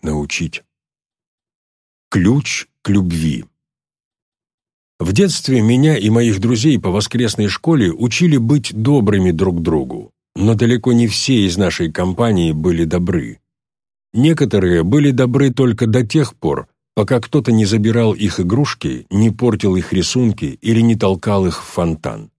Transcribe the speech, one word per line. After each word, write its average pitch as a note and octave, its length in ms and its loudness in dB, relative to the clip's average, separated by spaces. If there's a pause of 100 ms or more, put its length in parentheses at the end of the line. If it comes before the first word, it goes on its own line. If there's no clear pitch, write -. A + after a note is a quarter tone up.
научить. D2+ 600 -6 (1500)
Ключ A2+ 580 0 (140)
к - 80 -10
любви. E2 560 0 (1500)
В F2 140 -4
детстве C3+ 480 2
меня B2+ 360 4
и G#2 120 0
моих A2+ 300 2
друзей A#2+ 400 2
по F#2 120 -4
воскресной G#2+ 560 -2
школе A#2 440 0
учили B2 460 0
быть B2+ 360 0
добрыми G#2 580 2
друг E2+ 300 -2
другу, C#2+ 500 -4 (240)
но G#2 180 2
далеко A#2+ 400 0
не A#2 140 2
все A2 380 0
из F2 120 -2
нашей F2+ 340 -2
компании F2+ 600 0
были E2 320 0
добры. F2 560 -4 (720)
Некоторые A2 720 2
были C#3+ 280 2
добры C3 400 2
только A#2+ 360 0
до A#2 180 2
тех C#3 300 -2
пор, C#2 320 -4 (260)
пока G#2+ 260 0
кто-то B2 320 -2
не A2 140 4
забирал A2 480 2
их F#2+ 260 -4
игрушки, F#2+ 680 -2
не G#2+ 220 2
портил A2 440 0
их F2+ 160 -4
рисунки G2 720 -2
или A2 200 2
не A#2 140 4
толкал F#2+ 520 0
их E2 140 -4
в - 40 -16
фонтан. D#2 720 -6